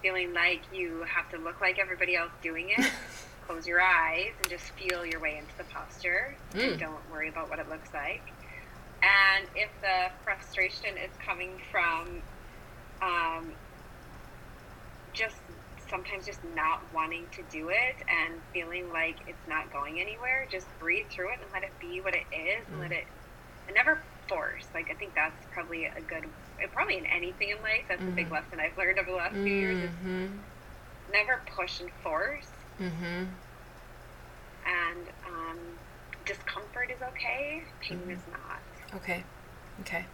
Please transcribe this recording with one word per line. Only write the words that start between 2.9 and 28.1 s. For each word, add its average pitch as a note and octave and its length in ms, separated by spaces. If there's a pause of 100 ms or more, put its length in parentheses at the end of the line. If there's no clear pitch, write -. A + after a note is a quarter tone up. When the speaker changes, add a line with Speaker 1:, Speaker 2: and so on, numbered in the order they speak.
Speaker 2:
<laughs> - 280
Speaker 1:
close E3 200
your F3 140
eyes F3+ 520 (100)
and F3+ 80
just F3+ 220
feel F3+ 340
your E3 120
way D3+ 200
into D3 180
the F3+ 80
posture G3 720 (160)
and F#3+ 80 (160)
Speaker 2:
Mm. - 20
Speaker 1:
don't D#3 320
worry D#3 200
about D#3 180
what D3+ 100
it D#3 120
looks D#3+ 240
like. D#3+ 260 (840)
And G3 520
if G#3+ 160 (100)
the F#3 300 (120)
frustration F#3+ 760
is F#3+ 120 (140)
coming F#3 340 (140)
from, E3+ 480 (800)
um, E3 520 (1600)
just A3 220 (520)
sometimes F#3+ 380
just G3 140 (140)
not D#3+ 280 (100)
wanting E3 340 (100)
to F#3 140
do D#3 200
it B3 260 (100)
and E3 340 (120)
feeling F3 400
like E3 240 (100)
it's E3+ 220
not D#3 240
going D3 280
anywhere, B3 500
just F#3 160 (120)
breathe F3+ 300
through F#3 220
it - 100
and F#3+ 140
let F#3 80
it F#3+ 180
be F3+ 220
what F#3 120
it - 160
is G3 380
and D#3 120
let D#3 100
Speaker 2:
Mm. E3+ 80
Speaker 1:
it, - 80 (640)
and G3+ 60
never C#4+ 260 (280)
force. - 460
Like, E3 160
I D#3+ 40
think F#3 200
that's D#3 380
probably E3 320
a - 160
good, D#3+ 240 (340)
and - 140
probably F#4+ 240
in E4+ 80
anything F#3 460
in G#3 120
life, A3 260
that's F#3 120
a F#3 60
big F3+ 200